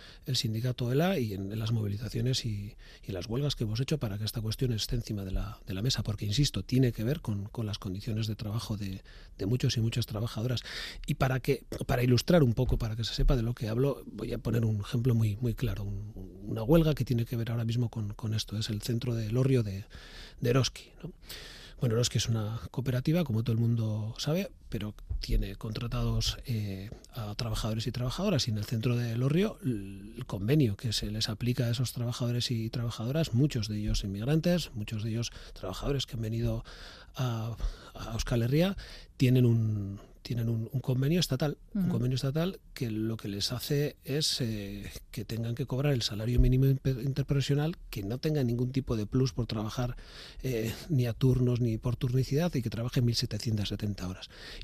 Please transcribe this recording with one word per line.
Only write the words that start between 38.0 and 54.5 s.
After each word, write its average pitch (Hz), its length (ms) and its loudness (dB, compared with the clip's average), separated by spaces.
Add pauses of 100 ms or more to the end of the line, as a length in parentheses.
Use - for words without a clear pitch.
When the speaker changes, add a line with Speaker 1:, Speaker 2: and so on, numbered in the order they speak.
Speaker 1:
Euskal 117 260 0
Herria, 156 340 4 (440)
tienen 127 260 8
un, 107 560 2 (220)
tienen 117 260 -2
un, 113 240 -2
un 127 80 -2
convenio 135 400 2
estatal, 147 360 0 (160)
un 196 120 0
Speaker 2:
Ujú. 175 80 2
Speaker 1:
convenio 127 240 2
estatal 156 420 0 (160)
que 120 160 -2
lo 110 260 -2
que 110 120 -8
les 101 240 -2
hace 143 520 -2
es, 147 380 0
eh, 101 480 -4 (200)
que - 140 -8
tengan 117 300 -4
que 131 100 -4
cobrar 135 300 2
el 117 80 0
salario 110 360 0
mínimo 127 280 8
impe-, 135 360 2
interprofesional, 143 720 2 (120)
que - 140 -6
no 110 160 -4
tengan 151 280 2
ningún 120 260 2
tipo 131 240 0
de 107 100 -2
plus 131 260 4
por 117 140 -2
trabajar, 110 500 -4 (460)
eh, 113 320 -2 (160)
ni 123 160 4
a 117 80 0
turnos 123 460 4
ni 113 180 2
por 123 180 -2
turnicidad, 135 580 2
y 139 60 0
que 117 80 -2
trabajen 117 380 0
mil 117 80 4
setecientas 107 560 -2
setenta 101 360 -4
horas. 92 220 -8 (360)